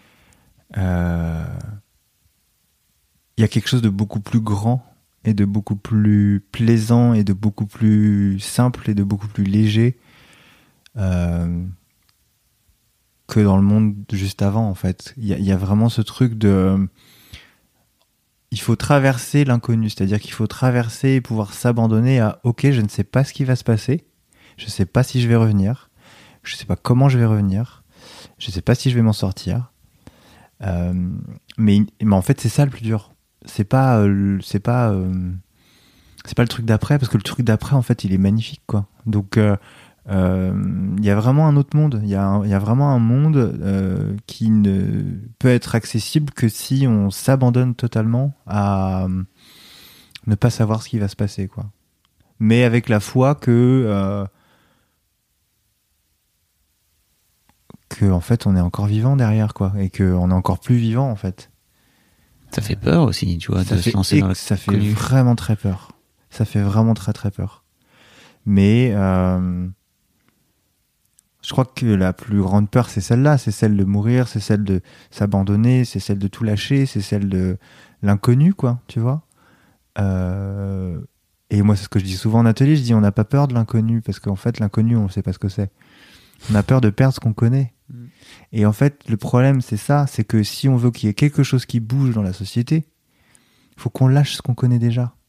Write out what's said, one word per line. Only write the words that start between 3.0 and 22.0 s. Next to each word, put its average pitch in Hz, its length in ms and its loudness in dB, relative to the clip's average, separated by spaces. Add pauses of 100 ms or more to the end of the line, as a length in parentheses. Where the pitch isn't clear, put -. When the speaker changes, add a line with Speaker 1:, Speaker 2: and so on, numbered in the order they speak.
Speaker 1:
il 117 60 2
y - 20 6
a 104 40 2
quelque - 200 -2
chose 127 140 0
de 110 60 2
beaucoup 101 320 -2
plus 117 200 -2
grand 110 440 -2 (400)
et 110 100 0
de 101 100 2
beaucoup 101 320 -4
plus 104 680 2 (100)
plaisant 117 600 2
et 107 120 2
de 98 80 0
beaucoup 101 340 -4
plus 104 760 2
simple 123 500 -2
et 107 40 0
de 101 80 0
beaucoup 98 260 -4
plus - 160 -4
léger, 107 540 2 (1000)
euh, 87 680 -2 (1600)
que - 140 0
dans 98 160 4
le 98 60 4
monde 104 320 2 (180)
juste 98 300 -4
avant, 104 260 0
en 95 60 -4
fait. - 420 -6
Il 117 100 -8
y 98 80 -2
a, - 40 -8
il 101 60 -2
y 98 80 2
a 95 40 2
vraiment 101 320 2
ce 113 120 -2
truc 117 340 -2
de, 98 540 2 (1600)
il - 80 -8
faut 113 160 0
traverser 135 680 2
l'inconnu, 117 460 0
c'est-à-dire 98 300 -2
qu'il - 120 -16
faut 110 140 -4
traverser 123 680 -2
et 131 60 2
pouvoir 110 320 -4
s'abandonner 117 680 2